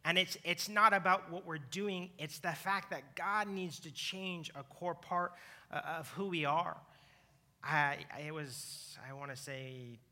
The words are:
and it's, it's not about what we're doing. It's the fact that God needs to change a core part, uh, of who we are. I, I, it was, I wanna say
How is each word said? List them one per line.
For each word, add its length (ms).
and 120
it's, 260
it's 260
not 240
about 380
what 140
we're 120
doing. 600
It's 200
the 120
fact 400
that 240
God 320
needs 340
to 100
change 640
a 80
core 300
part, 400
uh, 100
of 140
who 160
we 180
are. 320
I, 340
I, 120
it 60
was, 640
I 40
wanna 220
say 600